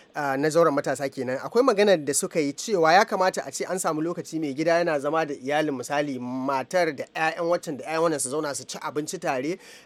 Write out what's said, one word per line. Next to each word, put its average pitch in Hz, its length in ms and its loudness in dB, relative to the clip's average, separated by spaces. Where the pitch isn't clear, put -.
ah, 143 200 0
na 147 120 2
zauren 156 260 4
matasa 139 340 -2
kenan, 127 300 -6
akwai 135 240 0
maganar 202 420 4
da 139 80 -2
suka 180 280 -2
yi 143 120 0
cewa 165 400 2
ya 202 120 8
kamata 185 420 0
a 139 60 -12
ce - 180 -8
an 185 80 -2
samu 160 240 -2
lokaci 165 380 -6
mai 143 120 -4
gida 165 300 2
yana 160 160 0
zama 151 260 0
da 143 100 -6
iyalin, 147 440 0
misali, 143 400 -2
matar 131 800 -2
da - 80 -8
'ya'yan 160 340 -2
waccan 170 280 -2
da 123 80 -12
'ya'yan 160 180 -2
wannan 160 180 2
su 127 80 -4
zauna 147 240 -4
su 123 140 -8
ci - 160 -12
abinci 151 380 -6
tare, 147 360 -4